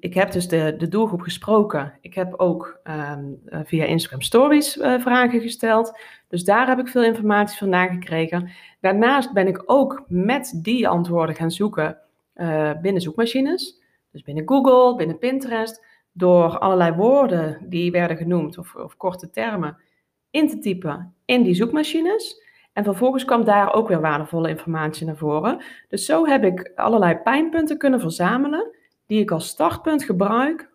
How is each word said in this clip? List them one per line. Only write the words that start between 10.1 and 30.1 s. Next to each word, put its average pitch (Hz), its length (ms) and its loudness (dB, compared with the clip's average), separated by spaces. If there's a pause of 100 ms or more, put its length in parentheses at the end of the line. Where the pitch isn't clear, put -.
die 220 260 0
antwoorden 170 460 0
gaan 165 160 -4
zoeken, 170 480 -4 (360)
eh, 156 460 -2
binnen 185 220 -2
zoekmachines. 240 840 -4 (260)
Dus 147 100 -20
binnen 156 260 -8
Google, 254 480 6
binnen 165 220 -4
Pinterest. 233 640 -6 (280)
Door 175 460 4
allerlei 185 340 2
woorden 190 640 2 (100)
die 175 220 -2
werden 175 260 0
genoemd 170 420 -2
of, 175 160 -16
of - 220 -16
korte 180 340 -8
termen 208 460 -6 (540)
in 302 180 2
te 214 100 -8
typen 180 560 -6 (100)
in 247 180 4
die 185 120 4
zoekmachines. 302 920 -2 (260)
En 208 120 -4
vervolgens 247 400 0
kwam 233 200 2
daar 202 280 4
ook 220 160 0
weer 170 120 0
waardevolle 156 480 -2
informatie 160 580 -6
naar 160 100 -6
voren. 160 460 -2 (260)
Dus 196 160 -6
zo 320 220 2
heb 269 180 4
ik 180 300 -2
allerlei 196 420 2
pijnpunten 302 640 0
kunnen 262 220 2
verzamelen 254 720 -2 (360)
die 214 140 0
ik 202 100 -2
als 170 160 -4
startpunt 311 580 -2
gebruik 226 720 -2